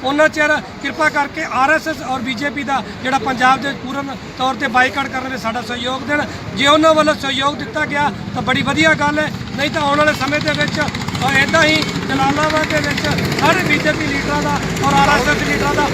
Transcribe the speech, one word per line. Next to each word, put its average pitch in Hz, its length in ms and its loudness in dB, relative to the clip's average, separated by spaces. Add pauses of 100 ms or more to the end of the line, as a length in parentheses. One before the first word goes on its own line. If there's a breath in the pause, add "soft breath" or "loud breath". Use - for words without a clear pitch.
ਉਹਨਾਂ 294 260 4
ਚਿਰ 302 320 0 (200)
ਕਿਰਪਾ 302 280 0
ਕਰਕੇ 294 420 -2
ਆਰ 262 200 2
ਐਸ 311 160 2
ਐਸ 311 80 -4 (120)
ਔਰ 254 120 -2
ਬੀਜੇਪੀ 262 440 -4
ਦਾ 262 200 -2 (200 loud breath)
ਜਿਹੜਾ 269 160 0
ਪੰਜਾਬ 254 420 2
ਦੇ 285 60 -4
ਵਿੱਚ 277 120 -6
ਪੂਰਨ 277 360 -8 (220)
ਤੌਰ 262 180 0
ਤੇ 277 120 -2
ਬਾਈਕਾਟ 254 400 2
ਕਰਨ 262 200 -6
ਵਿੱਚ 262 140 -6
ਸਾਡਾ 226 200 -4
ਸਹਿਯੋਗ 247 400 -4
ਦੇਣ। 294 200 0 (340 loud breath)
ਜੇ 247 120 2
ਉਹਨਾਂ 311 260 6
ਵੱਲੋਂ 302 280 4
ਸਹਿਯੋਗ 269 340 0
ਦਿੱਤਾ 294 300 -4
ਗਿਆ 294 260 0 (240)
ਤਾਂ 254 60 -2
ਬੜੀ 254 200 2
ਵਧੀਆ 302 320 4
ਗੱਲ 294 260 0
ਹੈ, 302 120 -2 (260)
ਨਹੀਂ 285 140 -2
ਤਾਂ 320 100 -2
ਆਉਣ 285 160 2
ਵਾਲੇ 302 160 4
ਸਮੇਂ 285 260 -2
ਦੇ 302 120 -2
ਵਿੱਚ, 294 280 -2
ਅ, - 580 -2
ਇੱਦਾਂ 294 260 4
ਹੀ 311 120 4 (340)
ਜਲਾਲਾਬਾਦ 294 580 0
ਦੇ 294 220 0
ਵਿੱਚ 277 120 -2 (380)
ਸਾਰੇ 339 240 4
ਬੀਜੇਪੀ 302 440 0
ਲੀਡਰਾਂ 285 340 -2
ਦਾ 285 180 0 (280)
ਔਰ - 60 2
ਆਰ 277 160 6
ਐਸ 285 180 2
ਐਸ 294 200 2
ਲੀਡਰਾਂ 285 260 0
ਦਾ 294 200 2